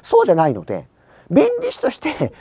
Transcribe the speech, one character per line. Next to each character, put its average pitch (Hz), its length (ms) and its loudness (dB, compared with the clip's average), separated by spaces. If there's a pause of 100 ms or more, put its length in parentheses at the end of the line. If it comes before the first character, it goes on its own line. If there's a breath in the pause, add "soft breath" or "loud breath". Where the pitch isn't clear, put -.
そ - 180 2
う 453 60 2
じ 196 60 4
ゃ - 20 4
な 160 120 2
い 139 60 0
の 95 140 -10
で、 92 200 -8 (440 soft breath)
弁 311 180 4 (140)
理 494 100 -6
士 - 80 -18
と - 80 -2
し - 80 -6
て - 440 -6